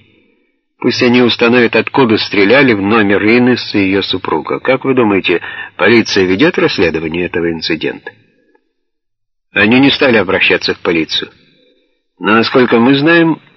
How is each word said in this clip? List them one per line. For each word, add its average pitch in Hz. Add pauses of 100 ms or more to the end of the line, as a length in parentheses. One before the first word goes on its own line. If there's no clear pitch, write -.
(800)
Пусть 123
они 123
установят, 117
откуда 113
стреляли 117
в 101
номер 101
Инес 120
и 104
её 95
супруга. -
Как 131
вы 135
думаете, 98 (360)
полиция 101
ведёт 104
расследование 85
этого 85
инцидента?» - (1400)
Они 107
не 139
стали 127
обращаться 90
в -
полицию. 82 (880)
Но, 98
насколько 117
мы 127
знаем, 165 (160)